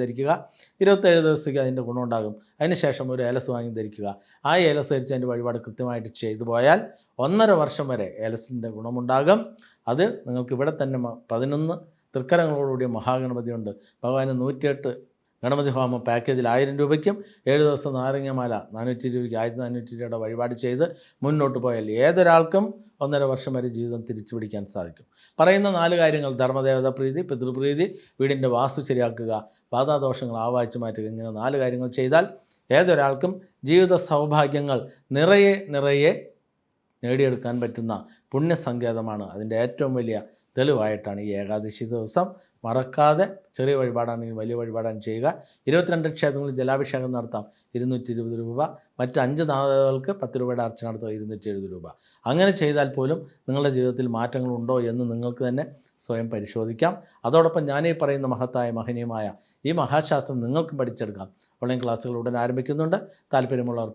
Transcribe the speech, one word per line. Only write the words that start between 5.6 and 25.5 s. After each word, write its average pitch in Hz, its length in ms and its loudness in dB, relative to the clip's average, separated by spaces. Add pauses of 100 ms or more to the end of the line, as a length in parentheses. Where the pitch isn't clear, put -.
കൃത്യമായിട്ട് 117 440 -8 (120)
ചെയ്തു 110 280 -4
പോയാൽ 135 300 6 (460)
ഒന്നര 208 240 4 (120)
വർഷം 143 300 -2
വരെ 104 160 -2 (180)
ഏലസിൻ്റെ 113 500 -6
ഗുണമുണ്ടാകും. 127 640 2 (520)
അത് 151 120 4 (240)
നിങ്ങൾക്ക് 123 300 -4
ഇവിടെ 151 240 0
തന്നെ 131 240 -2
മ-, 117 120 -10 (140)
പതിനൊന്ന് 147 440 -2 (380)
തൃക്കരങ്ങളോടുകൂടിയ 139 720 0 (100)
മഹാഗണപതിയുണ്ട്. 120 760 -4 (320)
ഭഗവാന് 131 380 0
നൂറ്റിയെട്ട് 131 500 -2 (520)
ഗണപതി 139 320 0
ഹോമം 123 300 0
പാക്കേജിൽ 120 460 0
ആയിരം 139 280 2
രൂപയ്ക്കും 156 360 2 (340)
ഏഴ് 147 160 6
ദിവസം 143 300 0
നാരങ്ങമാല 135 560 -2 (220)
നാനൂറ്റി 120 340 -4
ഇരുപത് 123 80 -2
രൂപയ്ക്ക് 117 240 -2
ആയിരത്തി 117 220 -2
നാനൂറ്റി 120 320 -6
രൂപയുടെ 117 280 -6
വഴിപാട് 117 400 -4
ചെയ്ത് 127 220 0 (400)
മുന്നോട്ട് 139 400 2
പോയാൽ 113 240 -2 (160)
ഏതൊരാൾക്കും 170 600 6 (400)
ഒന്നര 143 280 0
വർഷം 131 240 -4
വരെ 123 200 -2
ജീവിതം 117 320 -4
തിരിച്ചു 110 280 -10
പിടിക്കാൻ 107 260 -8 (120)
സാധിക്കും. 87 320 -10 (340)
പറയുന്ന 196 380 6